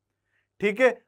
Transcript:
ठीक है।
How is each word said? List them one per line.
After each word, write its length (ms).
ठीक 200
है। 140